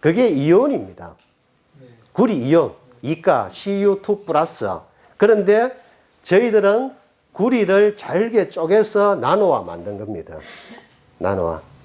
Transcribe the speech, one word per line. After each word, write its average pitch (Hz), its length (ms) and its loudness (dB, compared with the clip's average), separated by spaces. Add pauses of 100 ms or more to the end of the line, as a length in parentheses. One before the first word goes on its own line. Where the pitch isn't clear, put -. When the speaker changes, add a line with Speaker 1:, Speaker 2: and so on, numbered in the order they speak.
Speaker 1:
그게 196 280 2
이온입니다. 160 840 0 (680)
Speaker 2:
네. 131 80 -20 (240)
Speaker 1:
구리 220 240 2
이온, 135 380 2 (280)
이가 151 460 0
씨유 196 540 -2
투 202 220 -6
플러스. 151 440 -2 (480)
그런데 214 580 2 (480)
저희들은 214 680 2 (400)
구리를 208 640 2
잘게 208 540 -2
쪼개서 202 680 0
나노화 147 460 0
만든 85 360 -12
겁니다. 87 380 -12 (840)
나노화. 87 440 -4 (220)